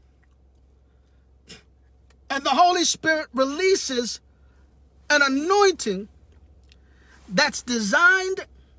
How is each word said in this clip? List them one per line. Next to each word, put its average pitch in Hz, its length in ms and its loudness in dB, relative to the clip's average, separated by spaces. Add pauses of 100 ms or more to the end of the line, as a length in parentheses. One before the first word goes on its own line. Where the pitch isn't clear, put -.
(2250)
and 277 140 -6
the 294 80 0
Holy 349 320 4
Spirit 311 500 -2
releases 269 840 -2 (920)
an 294 140 4
anointing 285 840 0 (1200)
that's 269 360 -2
designed 349 840 0 (340)